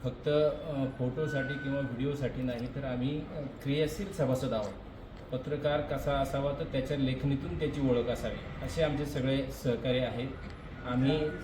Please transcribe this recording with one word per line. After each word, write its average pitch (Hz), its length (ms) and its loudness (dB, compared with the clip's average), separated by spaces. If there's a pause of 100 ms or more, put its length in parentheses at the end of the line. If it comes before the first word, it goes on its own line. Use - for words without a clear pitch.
फक्त, 127 240 -2
अ, 147 580 2 (140)
फोटोसाठी 135 540 0
किंवा 139 260 -2
व्हिडिओसाठी 131 640 -2
नाही, 123 340 -2
तर 139 80 -4
आम्ही, 131 380 0 (160)
अ, 147 40 -4 (220)
क्रियाशील 151 500 0
सभासद 127 400 2
आहोत. 104 200 0 (580)
पत्रकार 147 500 0
कसा 143 300 0
असावा, 139 400 2
तर - 120 -2
त्याच्या 139 340 0
लेखणीतून 139 640 2
त्याची 143 220 0
ओळख 120 280 4
असावी, 110 560 -4
असे - 180 2
आमचे 143 220 2
सगळे 135 400 2 (180)
सहकारी 127 360 2
आहेत. 120 280 -2 (600)
आम्ही 135 300 4 (260)